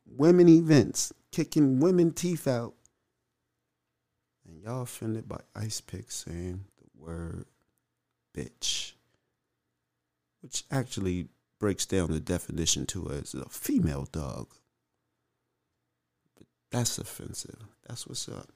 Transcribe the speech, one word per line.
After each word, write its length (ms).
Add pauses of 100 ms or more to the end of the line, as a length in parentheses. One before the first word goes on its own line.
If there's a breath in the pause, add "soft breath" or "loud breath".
women 420
events, 640 (200)
kicking 480
women 320
teeth 360
out. 280 (1700)
And 140
y'all 220
offended 440
by 120 (160)
Ice 260
Pick 300
saying 520 (140)
the 260
word 420 (920)
bitch, 560 (1500)
which 280
actually 600 (280)
breaks 280
down 260
the 80
definition 680
to 220
it 160
as 100
a 160
female 600
dog. 380 (1900)
But 80 (240)
that's 300
offensive. 580 (300)
That's 180
what's 220
up, 280